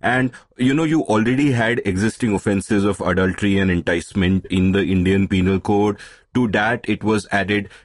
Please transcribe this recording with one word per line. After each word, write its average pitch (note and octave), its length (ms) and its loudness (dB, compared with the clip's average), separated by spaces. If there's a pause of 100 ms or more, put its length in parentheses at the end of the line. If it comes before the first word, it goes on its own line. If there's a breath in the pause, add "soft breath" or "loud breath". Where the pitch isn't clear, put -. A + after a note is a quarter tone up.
And, B2+ 300 0 (260 loud breath)
you B2+ 160 2
know, D#3 100 0
you D#3 200 0
already B2 480 2
had A#2 340 0
existing G#2 480 -2
offenses G2 500 0
of G2+ 160 0
adultery F#2+ 600 0
and F#2+ 100 2
enticement F2+ 760 0
in F#2 240 2
the G2 120 2
Indian F#2 440 2
Penal F#2+ 320 0
Code. G#2 380 0 (360 loud breath)
To B2 160 2
that, A2 400 -2
it G#2+ 140 -4
was G#2 280 0
added, G2+ 380 0 (160 loud breath)